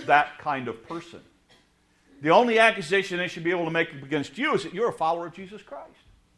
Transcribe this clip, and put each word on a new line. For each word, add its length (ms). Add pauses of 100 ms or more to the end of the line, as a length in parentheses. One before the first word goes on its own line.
that 320
kind 280
of 220
person. 340 (1000)
The 80
only 280
accusation 600
they 100
should 160
be 80
able 120
to 60
make 220
against 440
you 180
is 100
that 100
you're 140
a 40
follower 340
of 80
Jesus 280
Christ." 300 (460)